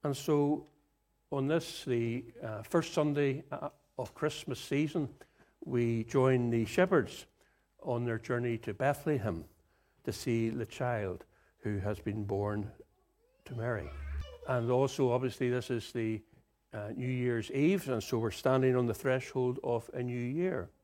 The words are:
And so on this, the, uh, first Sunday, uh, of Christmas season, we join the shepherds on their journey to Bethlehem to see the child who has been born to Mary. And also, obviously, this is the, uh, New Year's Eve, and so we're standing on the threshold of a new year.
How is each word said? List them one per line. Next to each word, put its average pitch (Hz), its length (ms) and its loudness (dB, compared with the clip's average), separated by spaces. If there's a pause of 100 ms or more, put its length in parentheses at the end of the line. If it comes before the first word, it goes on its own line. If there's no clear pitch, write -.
And 143 100 0
so 147 520 2 (640)
on 139 160 0
this, 160 360 0
the, 117 400 0 (160)
uh, 110 220 -8
first - 320 0
Sunday, 147 560 2
uh, - 180 -6 (300)
of 117 160 -6
Christmas - 460 -4
season, 147 520 0 (520)
we 117 400 2
join 127 460 4
the 117 140 2
shepherds 180 640 2 (560)
on 120 220 0
their 117 120 0
journey 120 400 -2
to 113 160 -6
Bethlehem 120 720 0 (600)
to 117 80 -2
see 113 380 0
the 127 140 -4
child 107 600 -4 (340)
who 104 200 -2
has 101 200 -2
been 107 260 -4
born 101 460 -2 (720)
to 127 120 -10
Mary. 110 340 -2 (560)
And 123 240 0
also, 131 400 4
obviously, 123 400 0
this 123 180 -2
is 117 220 -4
the, 110 320 -2 (500)
uh, 107 220 -8
New 127 140 -4
Year's 123 420 -2
Eve, 156 380 2
and 120 120 0
so 117 180 -2
we're 110 120 0
standing 131 460 4
on 123 100 2
the 113 80 0
threshold 127 680 0
of 117 300 -2
a 127 100 -4
new 123 120 -4
year. 139 540 -2 (140)